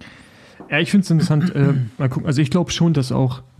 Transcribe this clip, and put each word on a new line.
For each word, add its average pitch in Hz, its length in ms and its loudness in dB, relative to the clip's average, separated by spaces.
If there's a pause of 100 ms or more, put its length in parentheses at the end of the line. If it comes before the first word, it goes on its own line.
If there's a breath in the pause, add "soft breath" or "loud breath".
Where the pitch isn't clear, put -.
(720 loud breath)
Ja, 147 80 0
ich - 120 -2
find's 190 200 2
interessant, 156 440 2
äh, 139 200 2 (120)
<clears throat> - 120 -16
mal 135 100 -2
gucken. 151 180 -4
Also 151 160 0
ich 127 80 0
glaub 180 200 0
schon, 170 240 2
dass 131 180 -2
auch 127 300 -2 (180)